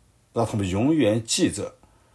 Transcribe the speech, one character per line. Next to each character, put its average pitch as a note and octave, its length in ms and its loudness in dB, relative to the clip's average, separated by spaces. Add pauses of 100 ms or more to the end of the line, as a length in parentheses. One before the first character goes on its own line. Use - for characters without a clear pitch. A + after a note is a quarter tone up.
(320)
让 - 140 0
他 - 100 -6
们 G2 120 -2
永 A2 260 2
远 A2+ 320 2
记 - 240 0
着 - 240 -8 (400)